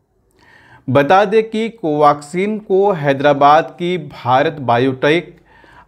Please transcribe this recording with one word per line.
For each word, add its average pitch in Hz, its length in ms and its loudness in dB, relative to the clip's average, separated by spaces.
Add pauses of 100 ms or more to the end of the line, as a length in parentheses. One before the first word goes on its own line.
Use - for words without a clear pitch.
(880)
बता 143 360 4
दें 220 180 0
कि 220 280 -6
कोवैक्सीन 156 920 -2
को 196 320 0
हैदराबाद 147 760 2
की 175 280 -6
भारत 147 600 -2
बायोटेक, 131 760 -2 (520)